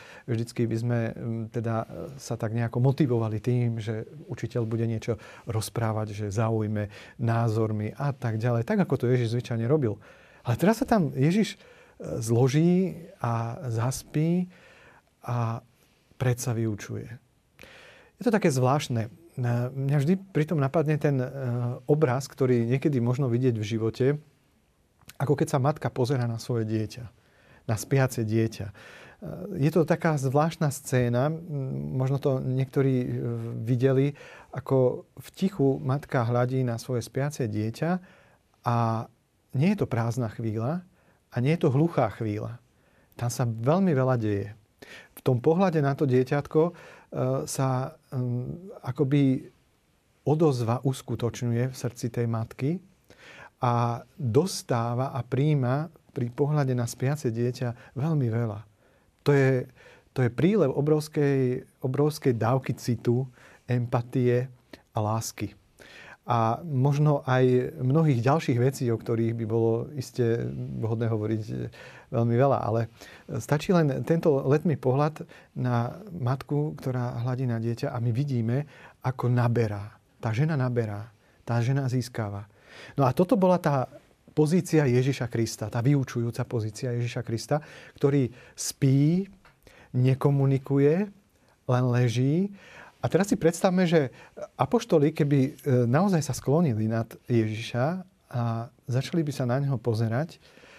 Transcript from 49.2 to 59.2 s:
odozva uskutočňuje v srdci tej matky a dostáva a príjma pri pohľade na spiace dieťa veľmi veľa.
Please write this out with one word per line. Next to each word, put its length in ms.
odozva 560
uskutočňuje 880
v 80
srdci 320
tej 160
matky 560
a 400
dostáva 960
a 80
príjma 720
pri 160
pohľade 400
na 160
spiace 400
dieťa 640
veľmi 380
veľa. 280